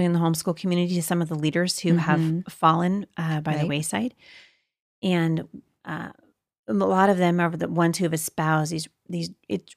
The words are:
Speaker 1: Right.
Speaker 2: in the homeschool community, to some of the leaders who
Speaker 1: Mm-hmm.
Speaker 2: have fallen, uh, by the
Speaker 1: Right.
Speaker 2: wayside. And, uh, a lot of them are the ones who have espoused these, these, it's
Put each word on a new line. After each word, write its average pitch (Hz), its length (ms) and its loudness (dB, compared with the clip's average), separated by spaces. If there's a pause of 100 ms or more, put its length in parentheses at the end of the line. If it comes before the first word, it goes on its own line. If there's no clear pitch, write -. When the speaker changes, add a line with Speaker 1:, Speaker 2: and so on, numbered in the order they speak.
Speaker 1:
Right. - 0 -
Speaker 2:
in 175 80 2
the 170 40 2
homeschool 165 380 0
community, 175 380 0
to 175 80 0
some 175 180 -2
of 165 80 -2
the 165 60 -4
leaders 156 460 -2
who 175 100 0
Speaker 1:
Mm-hmm. 170 80 6 (460)
Speaker 2:
have - 40 -
fallen, 175 580 0 (120)
uh, 160 240 -2
by 156 100 -2
the 151 60 -2
Speaker 1:
Right. 156 100 -2
Speaker 2:
wayside. 175 460 -4 (880)
And, 165 440 0 (380)
uh, - 240 -10 (600)
a 226 40 -2
lot 196 380 4
of 185 80 2
them 175 200 4
are 175 120 2
the 170 180 -4
ones 170 300 2
who 190 60 0
have 160 100 0
espoused 156 580 0
these, 156 160 -6 (200)
these, 170 220 -6 (180)
it's - 280 -8